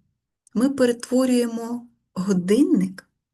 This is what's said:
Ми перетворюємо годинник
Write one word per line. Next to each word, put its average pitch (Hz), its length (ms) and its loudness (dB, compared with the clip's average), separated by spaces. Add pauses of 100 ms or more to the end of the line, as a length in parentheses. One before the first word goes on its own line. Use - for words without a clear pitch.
(540)
Ми 254 160 2
перетворюємо 240 1160 -2 (260)
годинник 190 920 0 (260)